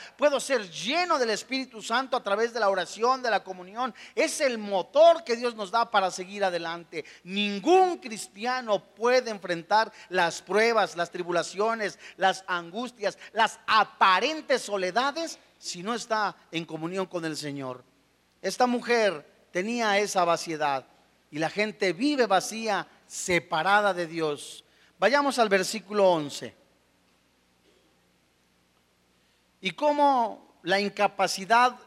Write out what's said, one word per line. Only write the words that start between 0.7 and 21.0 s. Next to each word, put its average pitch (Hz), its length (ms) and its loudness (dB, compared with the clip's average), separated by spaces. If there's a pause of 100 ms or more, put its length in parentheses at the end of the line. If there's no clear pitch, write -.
lleno 294 480 -2
del 233 120 0
Espíritu 240 520 -6
Santo 254 340 -2
a 240 60 -4
través 220 320 -2
de 233 60 -4
la 208 80 4
oración, 202 540 0
de 240 80 -2
la 196 120 0
comunión". 190 500 -8 (220)
Es 285 260 0
el 254 160 0
motor 226 680 4
que 233 100 -2
Dios 240 220 -4
nos 196 160 -10
da 233 180 2
para 190 220 2
seguir 196 320 -6
adelante. 170 600 -4 (200)
Ningún 208 720 2
cristiano 220 800 -4 (160)
puede 233 380 2
enfrentar 190 600 0 (180)
las 175 320 0
pruebas, 214 540 2
las 170 140 -4
tribulaciones, 180 880 -4 (180)
las 185 300 0
angustias, 185 720 -6 (140)
las 214 340 0
aparentes 220 960 2
soledades 190 300 -4 (640)
si - 240 -12
no 220 120 -4
está 214 420 -2 (140)
en 165 160 -6
comunión 170 400 -6
con 175 180 -8
el 160 100 -6
Señor. 135 480 -10 (600)
Esta 190 240 2
mujer 226 600 2 (240)
tenía 214 480 0
esa 202 280 0
vaciedad 151 600 -2 (440)